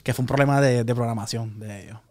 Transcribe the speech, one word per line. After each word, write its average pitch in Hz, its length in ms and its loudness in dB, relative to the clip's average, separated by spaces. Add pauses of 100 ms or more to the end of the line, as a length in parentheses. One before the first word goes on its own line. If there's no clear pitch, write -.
que 127 100 0
fue 131 100 -2
un 120 40 -2
problema 139 320 4
de, 123 240 4
de 120 100 0
programación 117 640 -4
de 104 280 -14
ellos. 110 120 -18 (120)